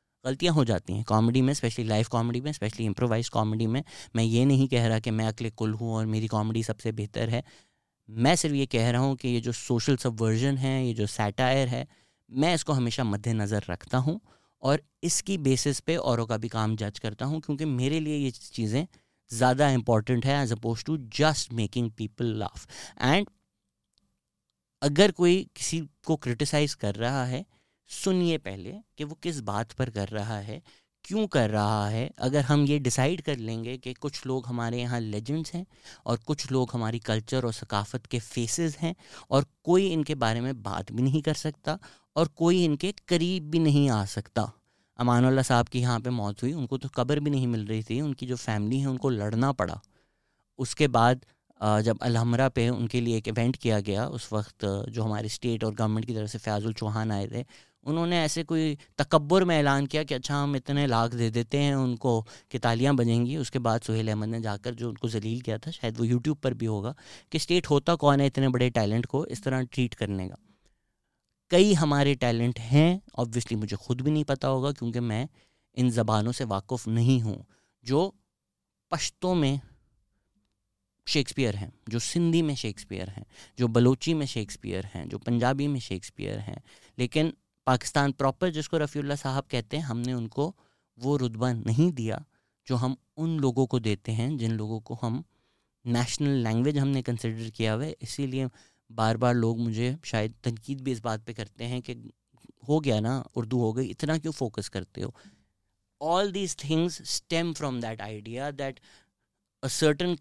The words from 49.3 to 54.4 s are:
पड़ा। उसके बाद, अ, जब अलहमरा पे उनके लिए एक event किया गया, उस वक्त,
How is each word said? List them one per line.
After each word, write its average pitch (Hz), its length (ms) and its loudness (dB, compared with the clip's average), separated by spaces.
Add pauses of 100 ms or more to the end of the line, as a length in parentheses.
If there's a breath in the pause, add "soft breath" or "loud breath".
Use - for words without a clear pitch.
पड़ा। 87 300 -2 (760)
उसके 131 300 0
बाद, 123 380 4 (360)
अ, 107 200 4
जब 110 200 2
अलहमरा 120 480 2
पे 120 200 0
उनके 120 320 -2
लिए 117 160 2
एक 110 100 -6
event 117 280 0
किया 110 240 2
गया, 104 280 -2
उस - 260 -10
वक्त, 107 320 -4